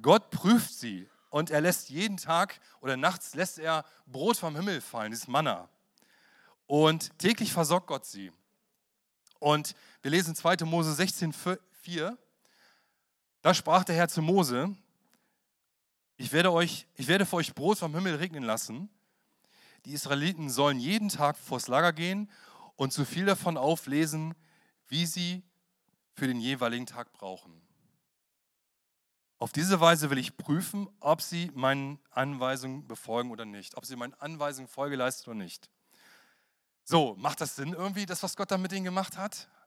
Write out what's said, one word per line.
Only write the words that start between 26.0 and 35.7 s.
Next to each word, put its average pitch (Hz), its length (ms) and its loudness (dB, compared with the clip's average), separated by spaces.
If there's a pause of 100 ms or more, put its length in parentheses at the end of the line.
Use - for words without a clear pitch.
für 135 120 -2
den 123 140 0
jeweiligen 123 440 -2
Tag 120 280 -14
brauchen. 92 480 -14 (1800)
Auf - 160 -6
diese 175 260 4
Weise 160 300 6
will 135 80 0
ich 123 180 -4
prüfen, 151 540 -4 (100)
ob 156 220 2
sie 170 340 -4
meinen 139 420 0 (120)
Anweisungen 131 800 -4
befolgen 117 420 -4
oder 113 140 -12
nicht, 101 320 -16
ob - 80 -14
sie 127 100 -12
meinen 120 200 -12
Anweisungen 147 520 -8
Folge 139 300 -4
leisten 127 320 -4
oder 110 100 -8
nicht.“ - 300 -14 (1120)